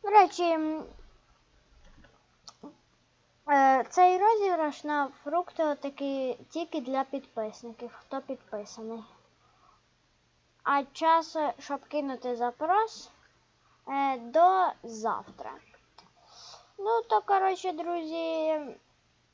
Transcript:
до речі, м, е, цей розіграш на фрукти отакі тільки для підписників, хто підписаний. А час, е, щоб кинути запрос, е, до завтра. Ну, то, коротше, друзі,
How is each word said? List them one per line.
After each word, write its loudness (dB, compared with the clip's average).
до -4
речі, 6
м, -2
е, 6
цей 6
розіграш 2
на 0
фрукти -4
отакі -4
тільки -6
для -4
підписників, -10
хто -10
підписаний. -12
А 2
час, 0
е, -2
щоб -10
кинути -6
запрос, -2
е, 0
до 4
завтра. -8
Ну, 2
то, 2
коротше, 0
друзі, -2